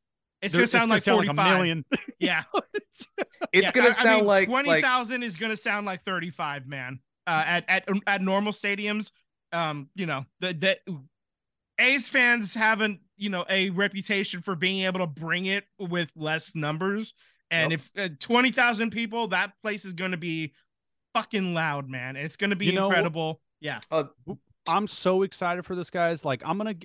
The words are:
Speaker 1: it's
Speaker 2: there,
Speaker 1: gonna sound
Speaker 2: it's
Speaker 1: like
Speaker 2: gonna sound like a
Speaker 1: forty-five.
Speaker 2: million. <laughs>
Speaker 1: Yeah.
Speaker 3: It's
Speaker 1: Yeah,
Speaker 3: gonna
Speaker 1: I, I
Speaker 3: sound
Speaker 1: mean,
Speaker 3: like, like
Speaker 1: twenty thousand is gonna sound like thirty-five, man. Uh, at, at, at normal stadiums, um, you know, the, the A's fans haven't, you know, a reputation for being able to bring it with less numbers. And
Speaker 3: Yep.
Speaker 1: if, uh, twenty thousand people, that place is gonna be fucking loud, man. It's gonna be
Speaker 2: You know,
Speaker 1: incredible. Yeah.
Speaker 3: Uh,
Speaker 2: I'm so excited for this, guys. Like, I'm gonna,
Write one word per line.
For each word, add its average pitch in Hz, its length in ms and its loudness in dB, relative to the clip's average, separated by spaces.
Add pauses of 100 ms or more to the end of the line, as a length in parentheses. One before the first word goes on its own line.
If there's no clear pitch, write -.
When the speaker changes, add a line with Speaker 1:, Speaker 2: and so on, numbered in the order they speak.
(420)
Speaker 1:
it's 190 120 -4
Speaker 2:
there, 175 80 6
Speaker 1:
gonna 233 60 6
sound 233 180 4
Speaker 2:
it's 226 40 2
Speaker 1:
like - 0 -
Speaker 2:
gonna 214 120 4
sound 208 180 4
like 190 60 2
a - 100 0
Speaker 1:
forty-five. 190 220 6
Speaker 2:
million. 165 340 0
<laughs> - 40 2 (240)
Speaker 1:
Yeah. 165 320 0
Speaker 3:
It's - 540 -6 (480)
Speaker 1:
Yeah, 240 180 6
Speaker 3:
gonna 247 160 6
Speaker 1:
I, 233 40 6
I - 20 4
Speaker 3:
sound 226 240 6
Speaker 1:
mean, 214 80 4
Speaker 3:
like, 196 240 6
like 262 160 0
Speaker 1:
twenty 160 160 4
thousand 254 420 0
is 220 120 -6
gonna 220 220 -4
sound 208 280 -2
like 185 180 -6
thirty-five, 160 640 -6
man. 131 320 -10 (280)
Uh, 160 180 2
at, 175 240 0
at, 185 180 0 (200)
at 196 160 2
normal 202 280 2
stadiums, 208 600 -4 (420)
um, 151 420 -2
you 190 120 -4
know, 139 180 -4 (140)
the, 180 140 -4 (340)
the 170 120 -8 (800)
A's 254 300 2
fans 240 460 2
haven't, 220 440 2 (160)
you 202 140 -4
know, 180 200 -2
a 190 200 2
reputation 196 720 -2
for 190 140 -4
being 190 280 -2
able 185 160 0
to 180 80 -2
bring 160 380 -4
it 196 200 -2 (120)
with 175 380 -2
less 156 400 -4
numbers. 180 580 -2 (380)
And 160 200 0
Speaker 3:
Yep. 151 100 -2 (140)
Speaker 1:
if, 190 160 -4
uh, 147 80 -14
twenty 240 320 2
thousand 226 380 2
people, 226 400 -4
that 190 320 -2
place 208 240 -6
is 185 80 -10
gonna 180 240 -4
be 160 360 -6 (600)
fucking 196 400 -2
loud, 147 340 -2
man. 131 280 -8
It's 143 200 -8
gonna 202 200 0
be 190 100 -2
Speaker 2:
You 180 80 2
know, 196 140 2
Speaker 1:
incredible. 165 520 0 (220)
Yeah. 139 180 -8 (120)
Speaker 3:
Uh, 156 140 2 (600)
Speaker 2:
I'm 190 200 2
so 185 360 2
excited 180 420 -4
for - 100 -8
this, 175 140 -6
guys. 170 360 0
Like, 131 200 0
I'm 165 120 -2
gonna, 214 280 -4